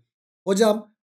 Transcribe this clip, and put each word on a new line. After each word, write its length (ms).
Hocam 480